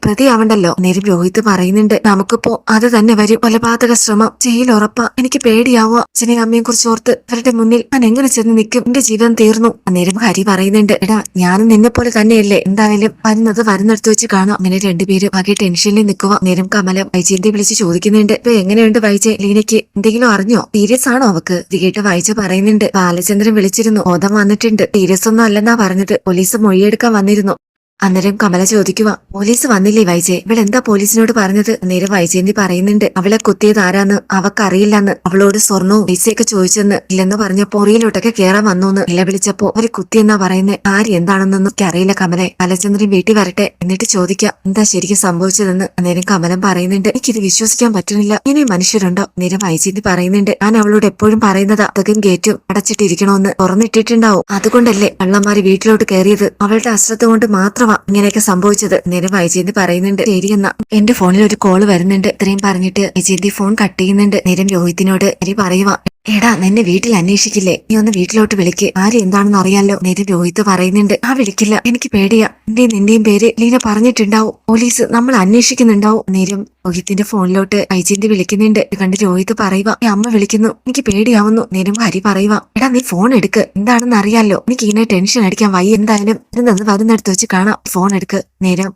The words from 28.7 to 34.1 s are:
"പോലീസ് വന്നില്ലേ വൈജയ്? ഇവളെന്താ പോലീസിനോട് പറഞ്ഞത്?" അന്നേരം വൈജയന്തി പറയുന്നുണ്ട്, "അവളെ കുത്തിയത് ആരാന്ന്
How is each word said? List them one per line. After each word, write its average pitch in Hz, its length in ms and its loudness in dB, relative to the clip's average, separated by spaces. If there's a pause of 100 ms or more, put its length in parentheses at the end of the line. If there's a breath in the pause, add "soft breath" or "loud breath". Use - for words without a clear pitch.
"പോലീസ് 208 320 -2
വന്നില്ലേ 214 380 2
വൈജയ്? 175 320 0
ഇവളെന്താ 220 500 0
പോലീസിനോട് 220 500 2
പറഞ്ഞത്?" 202 340 0
അന്നേരം 185 400 -2
വൈജയന്തി 185 480 0
പറയുന്നുണ്ട്, 196 580 0
"അവളെ 196 200 0
കുത്തിയത് 214 420 2
ആരാന്ന് 196 400 0 (120)